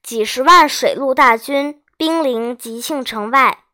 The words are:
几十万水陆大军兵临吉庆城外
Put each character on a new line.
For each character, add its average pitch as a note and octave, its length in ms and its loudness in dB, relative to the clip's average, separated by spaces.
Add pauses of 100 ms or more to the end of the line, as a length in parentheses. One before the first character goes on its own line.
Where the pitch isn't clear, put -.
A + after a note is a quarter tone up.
几 A3+ 240 -4
十 B3+ 180 -4
万 E4 240 6
水 - 280 -2
陆 C4+ 180 -4
大 B3+ 240 4
军 C#4 460 -6 (160)
兵 D#4+ 260 0
临 A#3+ 320 -4
吉 A#3 240 -14
庆 C#4 240 -6
城 A3 260 -8
外 B3+ 440 2